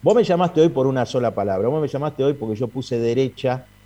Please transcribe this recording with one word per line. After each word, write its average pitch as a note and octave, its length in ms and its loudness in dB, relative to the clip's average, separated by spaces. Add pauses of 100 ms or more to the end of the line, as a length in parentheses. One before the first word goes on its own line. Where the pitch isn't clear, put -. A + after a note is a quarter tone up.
Vos F#3 120 4
me A#3 80 4
llamaste F3 380 2
hoy E3 80 6
por C3+ 180 0
una C3 200 0
sola A#2 280 -2
palabra, G2 340 -2
vos D3+ 120 -2
me D3 80 -4
llamaste C#3+ 340 -4
hoy C#3 120 2
porque A2+ 260 -6
yo B2 80 -4
puse B2+ 300 -6
derecha B2 680 -2 (220)